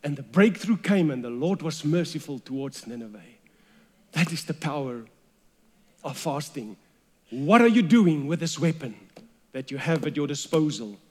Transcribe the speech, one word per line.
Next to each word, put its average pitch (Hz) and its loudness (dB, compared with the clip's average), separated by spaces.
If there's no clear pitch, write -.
And 147 -2
the 135 -12
breakthrough 196 4
came, 180 2
and 127 -6
the 120 -8
Lord 151 -2
was 151 -6
merciful 151 -2
towards 135 -10
Nineveh. 110 -12
That 160 0
is 156 -8
the 165 -6
power 135 -6
of 147 -8
fasting. 139 -8
What 147 4
are 233 8
you 226 6
doing 160 4
with 160 -2
this 165 -6
weapon 156 -2
that 131 -10
you 139 -8
have 151 -2
at 143 -4
your 147 -2
disposal? 139 -2